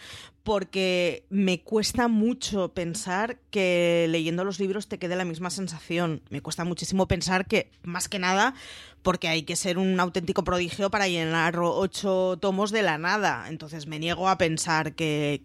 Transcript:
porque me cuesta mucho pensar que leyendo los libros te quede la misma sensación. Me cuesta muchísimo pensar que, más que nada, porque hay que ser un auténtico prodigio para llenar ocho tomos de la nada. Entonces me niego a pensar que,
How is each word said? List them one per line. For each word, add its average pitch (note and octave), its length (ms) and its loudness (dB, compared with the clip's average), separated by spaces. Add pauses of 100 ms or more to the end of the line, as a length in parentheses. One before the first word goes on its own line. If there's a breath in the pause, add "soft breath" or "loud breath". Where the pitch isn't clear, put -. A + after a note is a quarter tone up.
(440 loud breath)
porque F#3 840 0
me F#3+ 320 2
cuesta A3 440 0
mucho G#3+ 680 0
pensar F#3+ 600 -4 (140)
que F3 600 4
leyendo E3+ 340 0
los G3 160 -4
libros G3 300 -2
te G3+ 80 -8
quede F3+ 180 -2
la F#3 80 -2
misma F3 240 -6
sensación. E3+ 800 -2
Me C#3+ 140 -8
cuesta E3 240 -6
muchísimo F3+ 420 0
pensar F#3 380 0
que, - 240 0 (120)
más F3 280 -6
que G3+ 80 -4
nada, G3 340 4 (500 loud breath)
porque F3+ 260 0
hay D#3+ 180 0
que F3 100 -4
ser F3+ 220 0
un F#3+ 220 2
auténtico F3+ 440 0
prodigio F3+ 460 0
para G3+ 180 2
llenar E3 540 2
ocho F#3 760 2
tomos G3 340 0
de A3 100 2
la D#3+ 160 2
nada. E3 500 0
Entonces D#3 380 -10
me D#3 120 -8
niego E3+ 300 0
a F#3 80 4
pensar D#3+ 580 2
que, D3 500 0